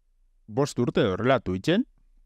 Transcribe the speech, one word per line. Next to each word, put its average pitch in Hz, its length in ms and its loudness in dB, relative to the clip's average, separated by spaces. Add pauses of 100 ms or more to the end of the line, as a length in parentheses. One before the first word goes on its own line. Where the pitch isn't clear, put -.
(460)
bost 127 320 -4
urte 120 340 0
horrela 113 280 2
Twitchen, 151 440 0 (420)